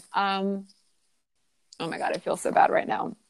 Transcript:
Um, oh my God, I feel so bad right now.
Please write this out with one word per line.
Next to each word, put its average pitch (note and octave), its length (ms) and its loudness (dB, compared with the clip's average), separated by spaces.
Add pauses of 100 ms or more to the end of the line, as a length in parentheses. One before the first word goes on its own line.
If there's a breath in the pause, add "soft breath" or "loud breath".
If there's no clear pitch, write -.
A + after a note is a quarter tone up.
(120)
Um, G3 540 0 (1120)
oh E3 100 -6
my D#3+ 100 -6
God, F3+ 160 -2
I - 40 -4
feel - 180 -2
so - 140 -2
bad - 200 6
right - 180 2
now. - 260 -4 (160)